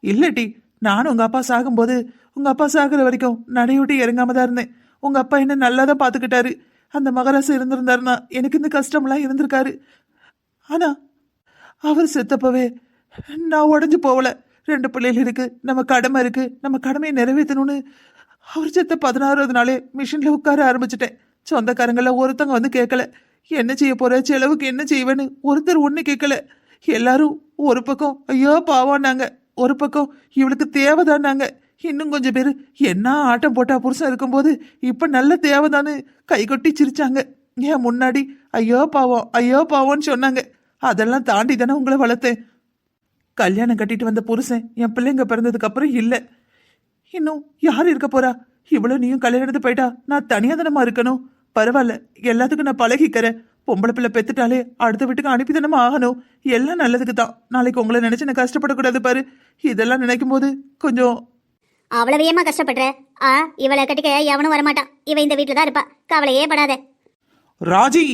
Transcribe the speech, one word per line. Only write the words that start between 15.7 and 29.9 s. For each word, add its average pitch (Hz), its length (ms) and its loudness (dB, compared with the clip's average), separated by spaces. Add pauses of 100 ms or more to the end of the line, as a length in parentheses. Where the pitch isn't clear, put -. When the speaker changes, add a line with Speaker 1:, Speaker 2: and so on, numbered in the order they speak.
Speaker 1:
கடமை 254 380 0
இருக்கு, 247 220 -2 (180)
நம்ம 269 160 -4
கடமையை 285 380 -4
நிறைவேத்தணும்னு 269 600 0 (720)
அவர் 320 220 -4
செத்த 330 260 0
பதினாறாவது 277 580 0
நாளே 247 220 2 (180)
மிஷின்ல 277 340 -4
உட்கார 294 360 2
ஆரம்பிச்சிட்டேன். 247 520 -2 (320)
சொந்தக்காரங்கள 247 680 0
ஒருத்தங்க 262 400 0
வந்து 247 180 0
கேட்கல, 254 300 0 (500)
"என்ன 262 240 -2
செய்ய 269 200 2
போற, 254 260 2
செலவுக்கு 277 440 0
என்ன 262 180 -4
செய்வேன்னு?" 269 420 0 (180)
ஒருத்தர் 302 380 2
ஒண்ணு 285 240 0
கேட்கல. 285 300 -2 (500)
எல்லாரும் 254 500 2 (220)
ஒரு 262 260 2
பக்கம், 277 320 -4 (100)
"ஐயோ 285 400 2
பாவம்னாங்க," 269 600 0 (300)
ஒரு 254 200 0
பக்கம், 285 340 -2 (240)